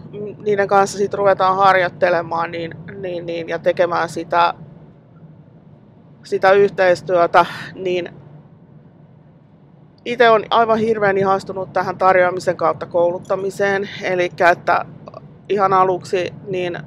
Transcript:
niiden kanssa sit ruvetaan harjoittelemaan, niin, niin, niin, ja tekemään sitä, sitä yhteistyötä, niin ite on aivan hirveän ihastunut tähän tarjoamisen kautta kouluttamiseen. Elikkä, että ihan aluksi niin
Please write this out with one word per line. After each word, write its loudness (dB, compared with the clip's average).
niiden 0
kanssa 2
sit -2
ruvetaan 2
harjoittelemaan, 2
niin, -8
niin, -8
niin, -8
ja -6
tekemään 0
sitä, -2
sitä 2
yhteistyötä, 2
niin -6
ite 4
on 4
aivan 2
hirveän 0
ihastunut -2
tähän -4
tarjoamisen 2
kautta -2
kouluttamiseen. -2
Elikkä, 0
että -2
ihan 0
aluksi 0
niin -6